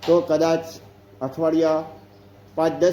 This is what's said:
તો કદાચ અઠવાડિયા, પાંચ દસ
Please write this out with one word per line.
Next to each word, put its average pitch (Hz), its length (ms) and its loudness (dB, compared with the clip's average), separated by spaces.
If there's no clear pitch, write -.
તો 170 140 4
કદાચ 165 440 0
અઠવાડિયા, 160 640 0
પાંચ 160 260 -2
દસ 175 120 4